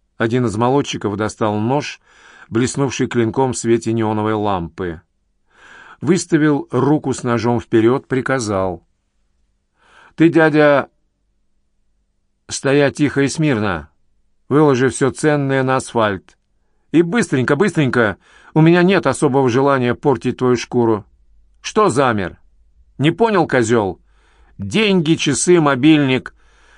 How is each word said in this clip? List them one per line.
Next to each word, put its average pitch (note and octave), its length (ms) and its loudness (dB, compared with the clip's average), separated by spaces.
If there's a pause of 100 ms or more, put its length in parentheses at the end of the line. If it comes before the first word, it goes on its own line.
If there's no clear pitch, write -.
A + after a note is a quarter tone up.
(180)
Один A#2+ 280 -2
из G2+ 100 -4
молодчиков A#2+ 600 -2
достал G#2+ 440 -4
нож, B2 400 -4 (500)
блеснувший B2+ 580 -2
клинком A#2+ 460 -2
в - 40 -8
свете A#2 360 -2
неоновой A2 400 -2
лампы. F2+ 680 -6 (1000)
Выставил D3+ 680 0
руку C3+ 440 0
с - 100 -8
ножом A#2+ 360 0
вперёд, A2+ 480 2
приказал: G#2 800 -4 (1300)
«Ты, D#3+ 140 4
дядя, D3+ 600 2 (1600)
стоять C#3 500 0
тихо C#3 240 0
и C3+ 80 0
смирно. G#2+ 600 -2 (600)
Выложи C3+ 400 2
всё B2+ 220 -2
ценное C3+ 520 -2
на C3 140 0
асфальт. G#2+ 600 -4 (540)
И D#3 100 2
быстренько, E3 540 0
быстренько. C3+ 600 0 (360)
У D#3 80 2
меня E3+ 220 6
нет F3+ 240 2
особого C3+ 420 0
желания C3 460 0
портить B2+ 420 -2
твою B2 200 0
шкуру. A2+ 480 -2 (560)
Что G#3+ 280 0
замер? G#2+ 480 -2 (600)
Не C#3+ 140 0
понял, F#3+ 360 0
козёл? A2+ 540 0 (560)
Деньги, E3+ 580 0
часы, E3+ 460 2
мобильник. C#3 760 2 (420)